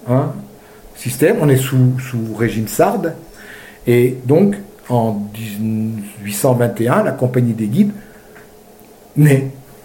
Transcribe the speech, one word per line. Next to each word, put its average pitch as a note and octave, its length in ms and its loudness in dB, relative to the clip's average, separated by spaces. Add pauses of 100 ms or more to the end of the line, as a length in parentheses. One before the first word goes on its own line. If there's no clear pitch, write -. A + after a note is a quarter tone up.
un C3 240 0 (640)
système. D#3+ 460 0
On D3+ 80 4
est C3 60 6
sous, B2+ 440 2
sous A2+ 380 -6
régime A2 300 -2
sarde, F#3 460 0 (720)
et B2 380 2
donc F3+ 300 4 (340)
en A2 440 -2
dix-huit A2 1000 -6
cent C3 200 0
vingt A#2+ 260 0
et A2+ 80 0
un, E3 140 2
la G#3 120 -2
compagnie B2 400 0
des A2 120 -4
guides F#3 280 0 (1200)
naît C#3 320 4 (380)